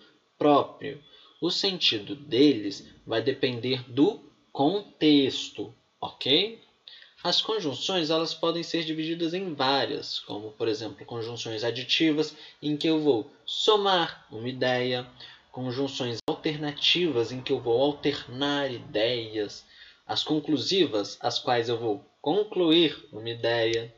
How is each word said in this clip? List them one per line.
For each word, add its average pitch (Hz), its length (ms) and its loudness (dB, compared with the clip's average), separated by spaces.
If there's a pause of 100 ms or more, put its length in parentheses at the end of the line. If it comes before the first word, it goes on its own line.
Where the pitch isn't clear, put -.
(380)
próprio. 135 640 2 (380)
O 170 100 0
sentido 113 680 0
deles 113 720 2 (200)
vai 113 160 -2
depender 123 680 -2
do 147 300 2 (320)
contexto, 147 1200 2 (280)
ok? 190 580 -2 (640)
As 175 160 0
conjunções, 175 680 -2
elas 160 240 0
podem 165 300 -2
ser 170 200 -4
divididas 160 520 -4
em 190 180 -4
várias, 131 680 0
como, 107 320 -10
por 113 140 -4
exemplo, 104 380 -4
conjunções 113 580 -8
aditivas, 147 720 0 (240)
em 151 160 -2
que 147 120 -2
eu 160 120 4
vou 135 320 2 (140)
somar 196 840 2
uma 117 180 -8
ideia, 127 580 0 (440)
conjunções 127 680 -4 (100)
alternativas, 151 1040 0
em 127 80 -6
que 135 140 -2
eu 123 60 0
vou 120 200 2
alternar 143 960 0
ideias, 110 880 -2 (440)
as 123 160 -2
conclusivas, 151 960 0
as 120 160 0
quais 120 320 0
eu 117 80 0
vou 110 260 -2 (160)
concluir 175 920 2
uma 110 180 -10
ideia, 117 680 0